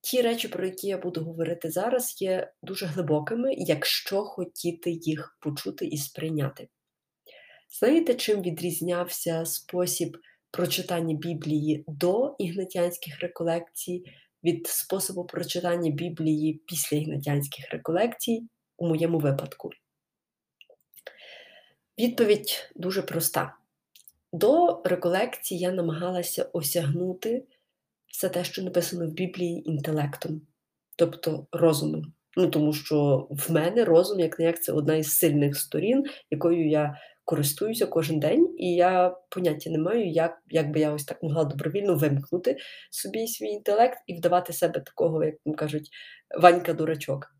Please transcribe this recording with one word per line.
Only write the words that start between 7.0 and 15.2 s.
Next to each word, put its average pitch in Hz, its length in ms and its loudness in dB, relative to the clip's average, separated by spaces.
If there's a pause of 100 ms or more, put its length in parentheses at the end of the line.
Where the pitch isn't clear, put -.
Знаєте, 269 360 4
чим 208 280 0
відрізнявся 170 1000 -4
спосіб 175 720 -4 (340)
прочитання 170 640 -2
Біблії 151 760 -2
до 180 500 0
ігнатіанських 175 840 -4
реколекцій 170 840 -4 (400)
від 165 220 0
способу 190 580 -4